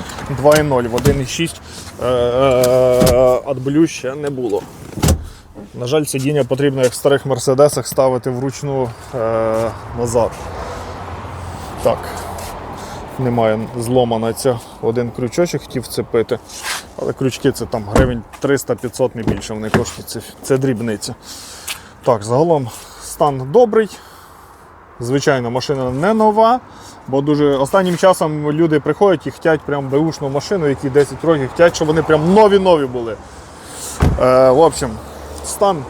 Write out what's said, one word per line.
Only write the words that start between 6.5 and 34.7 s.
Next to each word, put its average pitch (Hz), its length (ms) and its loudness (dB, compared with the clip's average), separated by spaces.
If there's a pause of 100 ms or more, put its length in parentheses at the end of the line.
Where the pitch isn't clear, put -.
як 123 80 4
в - 40 -8
старих 139 300 2
мерседесах, 135 640 2
ставити 127 420 0
вручну, 131 600 -4 (260)
е, 113 560 -2 (280)
назад. 117 320 0 (1500)
Так, 117 140 2 (1200)
немає, 117 400 2 (180)
зломана 117 560 2
ця, 120 260 0 (220)
один 117 300 -2
крючочок 143 500 -2
хотів 123 220 -8
вцепити, 113 560 -2 (600)
але 120 120 -4
крючки 131 380 0
це 110 140 -4
там 113 180 -6
гривень 117 400 0 (160)
триста-п'ятсот, 127 760 -2
не 117 80 -6
більше 101 300 -4
вони 107 160 -8
коштують, - 400 -2
це, 113 120 -10 (200)
це 135 160 2
дрібниця. 117 580 -4 (880)
Так, 110 200 2
загалом 135 460 2 (320)
стан 135 500 -2
добрий. 220 380 4 (1120)
Звичайно, 127 520 0
машина 127 400 -4
не 165 220 0
нова, 220 460 2 (480)
бо 135 140 0
дуже 147 240 2
останнім 151 520 2
часом 151 540 2
люди 156 280 2
приходять 156 480 2
і - 40 -4
хотять 156 300 0
прям 143 280 -6
беушну 147 400 0
машину, 147 380 -2
які 135 220 -2
десять 135 340 2
років, 147 260 2
хотять, 170 260 4
щоб 160 120 0
вони 156 140 2
прям 156 320 4
нові-нові 190 520 6
були. 120 300 -6 (1080)
Е, 131 300 8
в 135 80 4
общем, 143 320 2 (540)